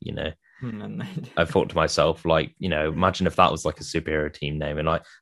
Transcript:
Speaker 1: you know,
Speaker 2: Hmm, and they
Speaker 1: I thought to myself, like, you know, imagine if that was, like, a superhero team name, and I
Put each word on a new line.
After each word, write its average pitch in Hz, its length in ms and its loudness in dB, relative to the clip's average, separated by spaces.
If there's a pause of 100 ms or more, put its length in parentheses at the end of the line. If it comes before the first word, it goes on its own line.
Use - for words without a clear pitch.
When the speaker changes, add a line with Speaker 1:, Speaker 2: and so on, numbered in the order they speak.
Speaker 1:
you - 140 -10
know, 80 160 -6 (300)
Speaker 2:
Hmm, 110 220 -10
and 104 180 -10
they - 60 -8 (300)
Speaker 1:
I 85 100 6
thought - 240 2
to - 60 -8
myself, 80 480 2
like, 80 340 2
you 92 100 -4
know, 78 220 0
imagine 90 360 2
if 85 100 -2
that 90 140 6
was, 78 140 -4
like, 78 160 -4
a 73 40 -12
superhero 78 480 -2
team 73 260 -6
name, 76 200 -4
and 78 100 -2
I 82 120 2 (220)